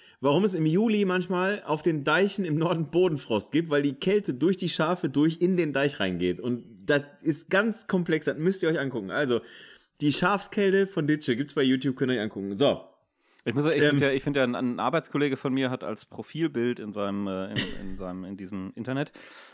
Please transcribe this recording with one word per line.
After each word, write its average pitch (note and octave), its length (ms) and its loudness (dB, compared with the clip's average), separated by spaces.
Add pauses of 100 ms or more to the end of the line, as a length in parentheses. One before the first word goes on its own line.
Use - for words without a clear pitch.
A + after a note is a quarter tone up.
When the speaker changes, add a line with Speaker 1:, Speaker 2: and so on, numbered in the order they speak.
(220)
Speaker 1:
warum C#3+ 240 4
es F#3+ 100 0
im D#3+ 100 0
Juli G#3 380 2
manchmal F#3 640 0
auf D3+ 180 -2
den D#3 220 0
Deichen F#3 400 2
im D3+ 120 0
Norden E3 320 0
Bodenfrost D#3 640 0
gibt, E3 180 0
weil D3 120 2
die C#3+ 140 0
Kälte G3 380 0
durch D#3 220 2
die F3+ 140 -2
Schafe E3+ 400 0
durch D#3 320 2
in F3+ 160 2
den D#3 160 0
Deich C#3+ 260 0
reingeht. F2+ 400 0
Und A#2+ 260 -4 (200)
das C#3+ 160 2 (200)
ist - 280 -2
ganz G#3+ 380 2
komplex, E3 380 0
das C#3 120 0
müsst F3+ 260 0
ihr D#3+ 60 2
euch D#3+ 100 2
angucken. B2 320 -4
Also, A#2+ 300 2 (580)
die D3 140 2
Schafskälte F#3+ 760 2
von F#3 180 -2
Ditsche D3+ 300 0
gibt's C#3+ 180 -6
bei D3 100 2
YouTube, C3 340 2
könnt B2+ 140 0
ihr B2+ 60 2
euch G#2 60 0
angucken. G2+ 340 -6
So. A#2 240 4 (640)
Speaker 2:
Ich A#2 100 -2
muss C#3+ 120 0
sagen, D#3 120 2
ich D3 60 4
Speaker 1:
Ähm. D3 80 6
Speaker 2:
find C#3+ 100 2
ja, C#3 100 2
ich C3+ 120 -2
find C#3+ 140 -2
ja, C3+ 60 4
ein, B2 120 0
ein A#2+ 240 -4
Arbeitskollege C#3+ 580 0
von C3+ 160 -4
mir C3 160 0
hat B2+ 140 -6
als G#2+ 220 -8
Profilbild B2 720 -4
in G#2+ 140 -8
seinem, G2+ 340 -4
äh, F#2+ 240 -4
in, G#2+ 60 -6 (320)
in F#2+ 80 -8
seinem, F#2 280 -8
in F#2+ 120 -10
diesem F#2+ 380 -10
Internet, C3 360 -6 (420)